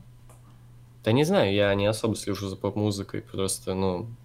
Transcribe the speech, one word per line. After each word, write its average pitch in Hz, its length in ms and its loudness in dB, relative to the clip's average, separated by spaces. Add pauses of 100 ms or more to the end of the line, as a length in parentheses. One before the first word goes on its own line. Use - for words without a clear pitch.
(1040)
Да 110 80 2
не 139 140 4
знаю, 156 280 4
я 101 220 4
не 101 100 2
особо 110 300 0
слежу 98 320 -6
за 95 80 -8
поп-музыкой, 101 680 -4
просто, 95 520 -6
ну, 95 340 -2 (180)